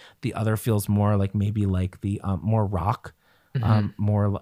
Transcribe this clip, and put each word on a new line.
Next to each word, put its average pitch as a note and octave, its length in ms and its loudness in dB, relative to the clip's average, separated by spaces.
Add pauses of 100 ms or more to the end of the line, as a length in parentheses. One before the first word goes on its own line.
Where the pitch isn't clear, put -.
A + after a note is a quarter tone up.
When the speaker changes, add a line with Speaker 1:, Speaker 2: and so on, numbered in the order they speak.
(220)
Speaker 1:
The A#2 120 -4
other A2 220 -2
feels G#2 320 0
more G#2 280 2
like, G2 180 0
maybe, G#2 320 0
like, F#2 340 -2
the, G2+ 220 -4
um, G2 200 -4
more A2 240 2
rock, G2 480 -4 (400)
Speaker 2:
Mm-hmm. B2 100 -4
Speaker 1:
um, G#2+ 340 2
more, G#2 440 0